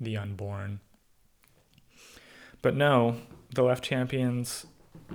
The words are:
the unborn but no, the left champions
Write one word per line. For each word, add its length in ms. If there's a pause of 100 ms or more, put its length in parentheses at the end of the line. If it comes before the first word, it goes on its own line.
the 160
unborn 640 (1800)
but 140
no, 400 (380)
the 80
left 220
champions 840 (480)